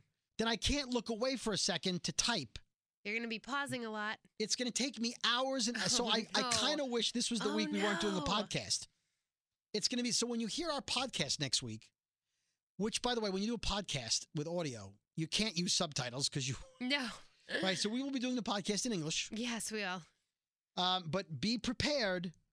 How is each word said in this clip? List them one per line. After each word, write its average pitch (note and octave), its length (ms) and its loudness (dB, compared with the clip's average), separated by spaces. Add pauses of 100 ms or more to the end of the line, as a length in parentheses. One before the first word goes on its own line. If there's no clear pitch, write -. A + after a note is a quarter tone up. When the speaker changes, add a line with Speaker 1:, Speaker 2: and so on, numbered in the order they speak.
(380)
Speaker 1:
then A3 100 2
I A3+ 80 2
can't C#4 340 0
look B3 180 0
away A#3+ 280 0
for A3 160 -2
a F3 60 2
second F3+ 460 2
to - 80 -2
type. - 460 0 (460)
Speaker 2:
You're G#3 120 -2
gonna A#3 120 -2
be A3+ 100 -4
pausing B3+ 460 -4
a A3 60 -4
lot. G#3+ 280 -4 (200)
Speaker 1:
It's G#3+ 160 0
gonna B3 160 0
take A#3 300 -2
me A#3 140 -2 (100)
hours. B3 440 2
And A#3+ 100 -2
so A#3 260 2
Speaker 2:
<laughs> - 20 0
Oh, - 40 2
Speaker 1:
I, A3 240 4
I G#3+ 80 4
Speaker 2:
no. B3 80 2
Speaker 1:
kinda C4+ 340 2
wish A#3+ 280 2
this - 180 0
was A#3 100 0
the B3 80 2
Speaker 2:
Oh, G3+ 80 2
Speaker 1:
week G#3 160 2
we G3+ 100 2
weren't G3+ 180 2
doing G3+ 140 2
a F3+ 40 0
Speaker 2:
no. D#3+ 60 0
Speaker 1:
podcast. F#3 640 0 (840)
It's - 160 2
gonna B3 140 0
be, A#3+ 100 0
so A#3 140 2
when A#3+ 140 -2
you A#3 60 0
hear D#4+ 240 -2
our C#4+ 120 -2
podcast A3+ 580 -2
next C#3 220 0
week, A2+ 260 -8 (880)
which, A3 260 0
by B3 120 4
the A#3 60 2
way, G#3 100 2
when F#3+ 120 2
you G#3 60 2
do A#3+ 60 2
a A3 40 0
podcast D3 760 0
with D3 120 0
audio, C3 460 -4 (240)
you D#3+ 100 -2
can't G#3 300 0
use F3 160 2
subtitles C#3 560 0
'cause C3+ 180 -4
you C3 100 -2 (240)
Speaker 2:
No. B3+ 280 0 (540)
Speaker 1:
Right, F#3+ 140 2
so - 140 0
we B3 120 -2
will C#4 100 -4
be C4+ 80 -2
doing B3+ 160 0
the A#3+ 60 0
podcast G#3 440 -2
in A#3+ 60 0
English. E3 400 -2
Speaker 2:
Yes, A#3 400 -4
we A3 80 -2
will. F#3 220 -4 (720)
Speaker 1:
Um, F3+ 340 2
but E3 300 -2
be A3 180 2
prepared G3+ 760 0 (200)